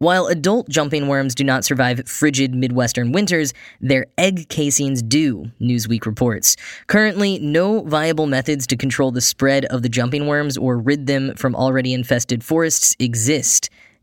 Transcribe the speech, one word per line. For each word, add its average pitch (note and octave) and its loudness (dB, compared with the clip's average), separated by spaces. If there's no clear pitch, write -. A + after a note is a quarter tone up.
While F3+ 2
adult F3 0
jumping C#3+ 0
worms C3+ 0
do C#3 -2
not C3 2
survive B2 0
frigid C3+ 0
Midwestern B2 0
winters, E3+ 0
their C3 2
egg F3+ 0
casings C#3 0
do, A#2 0
Newsweek A#2 -2
reports. A2 0
Currently, G3+ 2
no F3+ 2
viable D#3 0
methods C3+ -2
to C3 0
control C3 0
the B2 -2
spread C3+ 2
of B2+ -2
the B2 0
jumping B2+ -2
worms D3 -2
or B2 0
rid C#3 0
them C3+ 0
from B2+ -2
already C3 0
infested A#2+ -2
forests D#3+ 0
exist, A#2+ 0